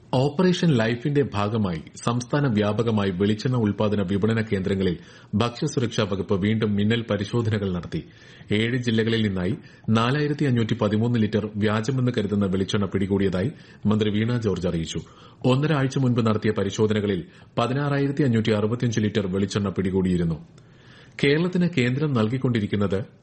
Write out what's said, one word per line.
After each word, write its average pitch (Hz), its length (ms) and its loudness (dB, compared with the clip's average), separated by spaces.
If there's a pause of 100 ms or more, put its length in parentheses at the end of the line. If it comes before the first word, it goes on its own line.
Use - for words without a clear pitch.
(140)
ഓപ്പറേഷൻ 175 540 2
ലൈഫിന്റെ 123 640 2
ഭാഗമായി 101 480 -2 (220)
സംസ്ഥാന 123 440 0
വ്യാപകമായി 104 600 2
വെളിച്ചെണ്ണ 107 480 0
ഉൽപ്പാദന 104 440 0
വിപണന 101 400 0
കേന്ദ്രങ്ങളിൽ 95 560 0 (380)
ഭക്ഷ്യസുരക്ഷാ 120 680 -2
വകുപ്പ് 98 320 -2
വീണ്ടും 107 400 0
മിന്നൽ 110 360 0
പരിശോധനകൾ 104 640 -2
നടത്തി. 85 300 -6 (480)
ഏഴ് 113 260 0
ജില്ലകളിൽ 113 500 0
നിന്നായി 95 280 -2 (340)
നാലായിരത്തി 147 560 2
അഞ്ഞൂറ്റി 120 280 2
പതിമൂന്ന് 110 460 2
ലിറ്റർ 107 360 0
വ്യാജമെന്ന് 110 640 0
കരുതുന്ന 101 280 0
വെളിച്ചെണ്ണ 95 400 0
പിടികൂടിയതായി 95 680 0 (340)
മന്ത്രി 107 240 2
വീണ 113 280 0
ജോർജ് 92 300 -2
അറിയിച്ചു. 82 340 -4 (440)
ഒന്നര 139 280 2
ആഴ്ച 135 240 0
മുൻപ് 123 280 2
നടത്തിയ 107 260 0
പരിശോധനകളിൽ 101 720 0 (340)
പതിനാറായിരത്തി 139 680 0
അഞ്ഞൂറ്റി 113 280 2
അറുപത്തിയഞ്ച് 110 480 0
ലിറ്റർ 104 280 0
വെളിച്ചെണ്ണ 101 420 -2
പിടികൂടിയിരുന്നു. 92 800 0 (760)
കേരളത്തിന് 170 540 2
കേന്ദ്രം 131 360 0
നൽകിക്കൊണ്ടിരിക്കുന്നത് 107 880 0 (200)